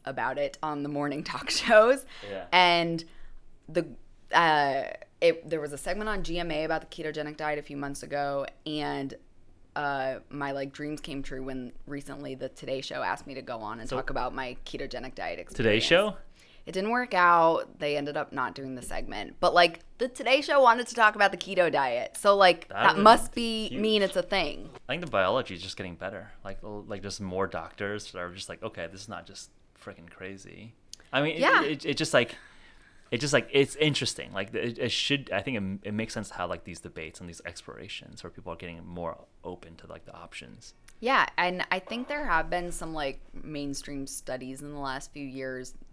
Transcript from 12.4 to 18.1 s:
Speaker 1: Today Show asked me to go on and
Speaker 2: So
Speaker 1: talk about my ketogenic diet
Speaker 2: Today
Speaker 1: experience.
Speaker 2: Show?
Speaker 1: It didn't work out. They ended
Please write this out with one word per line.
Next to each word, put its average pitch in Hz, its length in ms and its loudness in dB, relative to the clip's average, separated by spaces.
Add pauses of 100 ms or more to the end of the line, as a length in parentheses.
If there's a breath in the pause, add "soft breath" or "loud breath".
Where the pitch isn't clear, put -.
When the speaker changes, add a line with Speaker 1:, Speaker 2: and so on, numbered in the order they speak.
Speaker 1:
Today 131 320 -6
Show 131 220 -6
asked 92 240 -2
me 143 80 -12
to 131 80 -10
go 120 160 -8
on 110 200 -10
and 117 100 -10
Speaker 2:
So 131 80 -4
Speaker 1:
talk 131 120 -4
about 123 260 -4
my 123 300 -8
ketogenic 127 500 -10
diet 85 220 -6
Speaker 2:
Today 107 400 2
Speaker 1:
experience. 113 80 2
Speaker 2:
Show? 196 320 6 (480 soft breath)
Speaker 1:
It 160 80 -12
didn't 190 180 -2
work 247 240 -2
out. 170 640 6
They 147 180 0
ended 143 200 -4